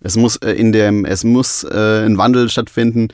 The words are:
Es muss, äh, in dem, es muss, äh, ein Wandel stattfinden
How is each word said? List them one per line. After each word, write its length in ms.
Es 160
muss, 180
äh, 140
in 200
dem, 360
es 180
muss, 400
äh, 400
ein 140
Wandel 320
stattfinden 640